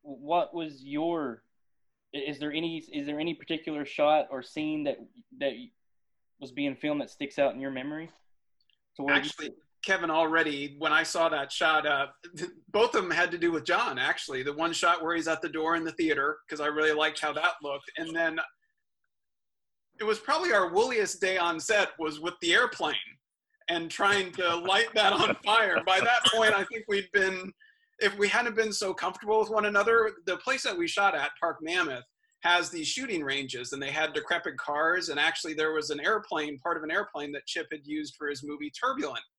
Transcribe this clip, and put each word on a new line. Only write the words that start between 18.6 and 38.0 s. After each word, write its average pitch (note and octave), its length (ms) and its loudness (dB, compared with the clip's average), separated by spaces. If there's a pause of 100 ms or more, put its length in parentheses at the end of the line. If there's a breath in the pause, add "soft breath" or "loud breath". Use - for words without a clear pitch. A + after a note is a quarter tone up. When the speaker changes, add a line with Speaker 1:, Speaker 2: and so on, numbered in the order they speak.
Speaker 2:
it A3 40 -4
was G#3+ 160 0
probably E4 340 0
our F#3 200 4
wooliest A3 480 2
day F#3 160 2
on E3+ 220 0
set G3+ 380 2
was D#3 220 -4
with F3 220 -4
the E3+ 120 2
airplane F3 420 2 (720)
and E3 220 -2
trying G3 420 2
to F3 220 0
light F#3+ 380 2
that G#3 200 6
on A3+ 300 2
fire. G#3 420 4
By F#3+ 140 4
that A#3 220 4 (120)
point, A3 200 4
I G3 120 2
think A3 220 -10
we'd G3+ 260 -2
been, F#3+ 380 0 (480 soft breath)
if G3+ 180 2
we G3+ 100 2
hadn't A3+ 280 0
been A3 160 0
so F#3+ 220 -2
comfortable G#3 460 0
with G#3+ 100 2
one G#3+ 160 0
another, G#3 480 4 (120)
the F3+ 120 -2
place C4 260 -2
that G#3+ 140 -2
we E3+ 100 0
shot G3 280 2
at, C#3+ 240 -2
Park D#3+ 220 -2
Mammoth, D#3 420 -2 (400)
has F3 260 4
these D#3+ 180 -6
shooting A#3 360 -4
ranges, C3+ 500 -4
and C#3 80 -6
they C#3 100 -4
had D3+ 220 -2
decrepit D#3+ 440 -2
cars. D#3+ 520 0
And C#3+ 100 -2
actually, D#3 340 0
there D#3 200 0
was D3+ 160 -2
an D3 100 -4
airplane, D#3 600 -2
part E3 180 -2
of D#3 60 -8
an D#3 80 -6
airplane E3 420 -4
that C#3 120 -10
Chip D#3+ 260 -6
had D3+ 140 -10
used D3+ 320 -8